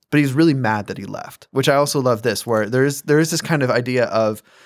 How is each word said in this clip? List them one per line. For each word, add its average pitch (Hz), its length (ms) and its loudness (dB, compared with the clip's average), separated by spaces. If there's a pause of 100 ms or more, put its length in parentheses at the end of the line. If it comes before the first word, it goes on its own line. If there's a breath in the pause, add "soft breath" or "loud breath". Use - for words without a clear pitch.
(120)
but 147 80 2
he's 139 140 2
really 160 200 4
mad 110 340 -2
that 101 100 -8
he 98 80 -12
left, - 460 -14
which 135 180 0
I 143 60 4
also 143 260 0
love 120 200 0
this, 110 240 -4
where 107 240 0
there 127 160 2
is, 143 180 -4
there 151 160 2
is 160 120 0
this 160 100 -4
kind 151 220 -2
of 123 80 2
idea 123 340 0
of 110 380 -2 (220 soft breath)